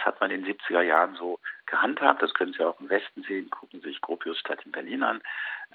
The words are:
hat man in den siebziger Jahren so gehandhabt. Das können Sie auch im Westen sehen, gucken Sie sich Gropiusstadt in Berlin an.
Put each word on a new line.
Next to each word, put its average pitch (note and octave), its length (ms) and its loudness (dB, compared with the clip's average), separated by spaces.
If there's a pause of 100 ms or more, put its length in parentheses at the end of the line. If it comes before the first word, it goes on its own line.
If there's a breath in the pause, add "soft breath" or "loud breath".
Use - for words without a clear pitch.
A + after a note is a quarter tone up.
hat - 160 2
man G2 100 2
in F#2+ 100 -2
den F#2 60 -8
siebziger F2+ 340 2
Jahren F2 340 6
so F2 240 -4 (260 loud breath)
gehandhabt. C#3 560 4
Das - 120 2
können F2+ 200 0
Sie F2 100 -2
auch E2 160 0
im F#2 100 -14
Westen G2 340 -2
sehen, F#2+ 260 -6
gucken - 320 -12
Sie - 80 -10
sich - 120 -8
Gropiusstadt - 640 -6
in - 60 -18
Berlin - 320 -4
an. A2+ 180 2 (540 loud breath)